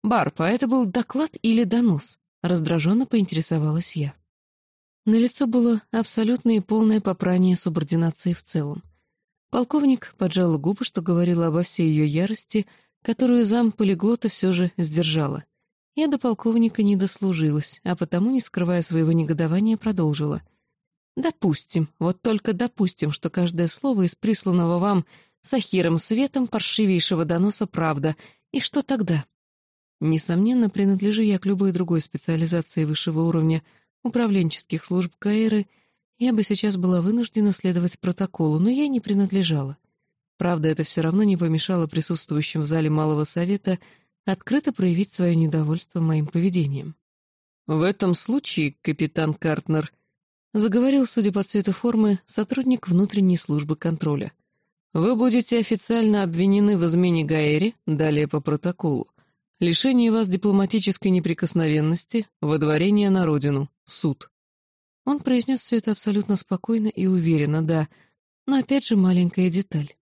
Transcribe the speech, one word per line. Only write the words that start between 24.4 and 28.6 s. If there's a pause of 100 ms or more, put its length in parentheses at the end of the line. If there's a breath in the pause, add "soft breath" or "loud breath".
вам (360 soft breath)
Сахиром
Светом
паршивейшего
доноса
правда. (360 loud breath)
И
что